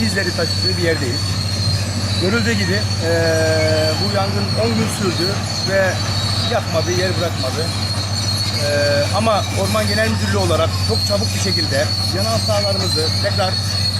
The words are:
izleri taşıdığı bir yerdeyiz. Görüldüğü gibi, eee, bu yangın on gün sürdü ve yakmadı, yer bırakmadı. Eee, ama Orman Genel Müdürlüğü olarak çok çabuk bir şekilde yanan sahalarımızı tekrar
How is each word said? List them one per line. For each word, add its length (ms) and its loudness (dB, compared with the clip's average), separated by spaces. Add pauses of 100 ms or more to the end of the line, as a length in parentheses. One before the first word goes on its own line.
izleri 340 0
taşıdığı 420 0
bir 40 0
yerdeyiz. 380 0 (1000)
Görüldüğü 320 2
gibi, 200 0 (320)
eee, 880 2 (100)
bu 160 0
yangın 300 0 (180)
on 40 2 (100)
gün 100 0 (120)
sürdü 280 0 (420)
ve 220 2 (600)
yakmadı, 400 0
yer 180 0 (100)
bırakmadı. 460 -2 (960)
Eee, 420 2 (120)
ama 280 2 (180)
Orman 260 0
Genel 220 2
Müdürlüğü 260 0
olarak 340 2 (180)
çok 100 0 (100)
çabuk 260 0
bir 60 -2
şekilde 440 0 (320)
yanan 300 0
sahalarımızı 600 0 (160)
tekrar 280 0 (500)